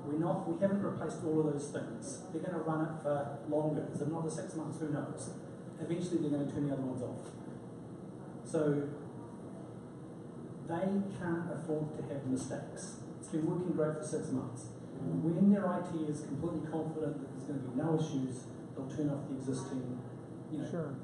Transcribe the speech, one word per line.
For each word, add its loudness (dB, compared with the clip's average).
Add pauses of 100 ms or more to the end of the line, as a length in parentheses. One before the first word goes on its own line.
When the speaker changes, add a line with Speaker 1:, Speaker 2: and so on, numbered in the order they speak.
Speaker 1:
We're 2
not, 4
we 0
haven't 6
replaced -2
all 6
of 4
those -2
things. -4 (100)
They're -2
gonna -2
run 2
it -2
for 2 (100)
longer. 4
Is -2
it 2
another 0
six -4
months? -4
Who 0
knows? -2 (500)
Eventually, 0
they're 2
gonna 0
turn 0
the 2
other 0
ones -2
off. -6 (1120)
So 4 (1800)
they 2 (340)
can't 0
afford 0
to -4 (100)
have -2
mistakes. -2 (180)
It's -10
been 2
working 2
great 4
for -4
six -2
months. -2 (340)
When 6
their 8
I 2
T 0
is -2
completely -2
confident 0
that -6
there's -8
gonna -2
be -4
no 4
issues, 0 (280)
they'll -6
turn 2
off -2
the -2
existing, -2 (520)
you -2
know, -2
Speaker 2:
Sure, -2